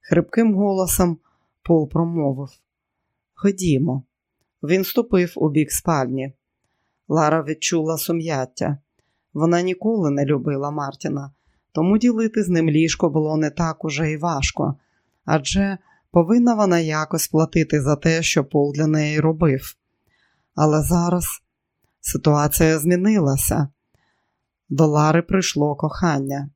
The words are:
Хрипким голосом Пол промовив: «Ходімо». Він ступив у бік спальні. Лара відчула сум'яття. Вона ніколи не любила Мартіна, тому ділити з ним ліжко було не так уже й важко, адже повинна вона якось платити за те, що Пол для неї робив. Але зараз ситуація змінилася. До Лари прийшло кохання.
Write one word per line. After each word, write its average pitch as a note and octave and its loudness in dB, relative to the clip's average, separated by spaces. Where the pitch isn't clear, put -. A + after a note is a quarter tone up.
Хрипким G3+ -2
голосом F#3 -2
Пол D#3+ 0
промовив: D3 -4
«Ходімо». D#3 0
Він F3+ 0
ступив F#3+ 0
у D3+ 0
бік D3 0
спальні. C3+ -2
Лара D#3 2
відчула D#3 -4
сум'яття. D#3 -4
Вона E3+ 2
ніколи F#3 -2
не C#3+ 0
любила C#3+ -2
Мартіна, C#3+ -8
тому F#3 2
ділити A3 0
з F3 -2
ним E3 2
ліжко D#3+ 2
було D#3 0
не D#3 0
так D#3+ -4
уже D#3 -2
й D#3 -4
важко, C#3+ -4
адже F#3+ -2
повинна A3+ 4
вона G3 2
якось D#3 -2
платити D#3 2
за C#3+ 2
те, E3 0
що D3+ 0
Пол C#3+ 0
для D3+ -2
неї D3+ 0
робив. D#3 0
Але D3+ 2
зараз E3+ -2
ситуація D3+ 2
змінилася. D#3+ 2
До D#3 2
Лари D3+ 4
прийшло D#3+ 0
кохання. C#3+ -4